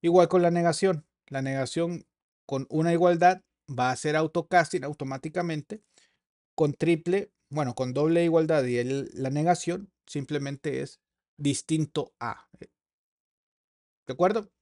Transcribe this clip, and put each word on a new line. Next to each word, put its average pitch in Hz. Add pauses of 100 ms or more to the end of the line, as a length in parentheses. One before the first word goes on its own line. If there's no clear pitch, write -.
Igual 170
con 180
la 170
negación. 170 (240)
La 135
negación 135 (400)
con 135
una 160
igualdad 175 (260)
va 127
a 127
hacer 151
autocasting 160
automáticamente. 151 (720)
Con 147
triple, 170 (160)
bueno, 139
con 127
doble 160
igualdad 160
y 120
el, 135
la 131
negación 170 (160)
simplemente 139
es - (380)
distinto 147
a. 117 (120)
¿De -
acuerdo? 180 (120)